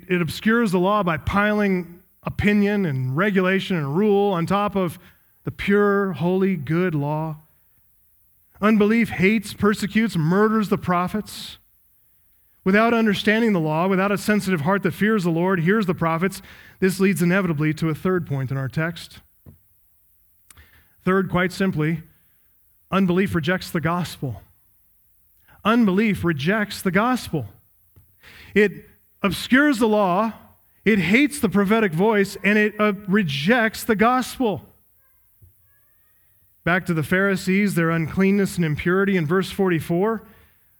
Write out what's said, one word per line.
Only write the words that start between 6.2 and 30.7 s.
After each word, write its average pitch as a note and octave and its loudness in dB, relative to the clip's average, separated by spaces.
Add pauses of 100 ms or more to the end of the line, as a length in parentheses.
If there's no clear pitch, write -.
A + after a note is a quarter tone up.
good D#3+ -2
law. D3+ -4 (1200)
Unbelief G#3+ 4
hates, G3+ 0
persecutes, G#3 0
murders G3 2
the G3 0
prophets. F3+ -4 (1040)
Without A3 4
understanding A3 2
the E3+ 0
law, D#3 0
without G3 0
a G3 -2
sensitive F#3+ -2
heart F#3+ 0
that F3+ -2
fears G#3 0
the F3+ 0
Lord, E3+ 0
hears G3 2
the F3 -2
prophets, E3 -2 (400)
this F#3 0
leads F#3+ 2
inevitably E3+ 0
to D#3+ -2
a D3+ -2
third F#3 -2
point C3+ -6
in C3+ -4
our C3+ -4
text. E3 -8 (1900)
Third, F#3 0
quite F3+ -2
simply, D#3+ -2 (880)
unbelief F#3 0
rejects F3 -2
the E3+ -2
gospel. D3+ -4 (1200)
Unbelief G#3 2
rejects E3+ -2
the F#3+ -2
gospel. G3 -2 (1080)
It G3+ 0 (340)
obscures B3 2
the A#3 2
law, G#3 0 (500)